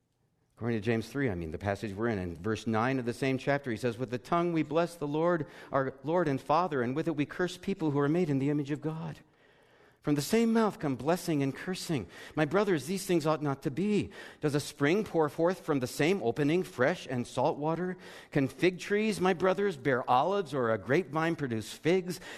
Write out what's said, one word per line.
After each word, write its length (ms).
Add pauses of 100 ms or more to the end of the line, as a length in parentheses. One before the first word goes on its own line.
(540)
According 260
to 40
James 240
three, 200
I 60
mean, 160
the 80
passage 340
we're 140
in, 140
in 160
verse 320
nine 320
of 40
the 80
same 240
chapter, 360
he 40
says, 220
"With 120
the 80
tongue 340
we 100
bless 320
the 140
Lord, 400 (240)
our 200 (120)
Lord 240
and 120
Father, 420
and 120
with 140
it 80
we 100
curse 300
people 340
who 80
are 100
made 220
in 80
the 100
image 220
of 100
God. 380 (840)
From 120
the 80
same 300
mouth 260
come 160
blessing 480
and 100
cursing. 540 (300)
My 80
brothers, 420
these 180
things 220
ought 160
not 200
to 100
be. 400 (280)
Does 140
a 60
spring 420
pour 260
forth 360
from 160
the 80
same 340
opening 400
fresh 480
and 160
salt 320
water? 380 (340)
Can 160
fig 320
trees, 420
my 120
brothers, 440
bear 320
olives, 460
or 160
a 80
grapevine 560
produce 380
figs? 480 (180)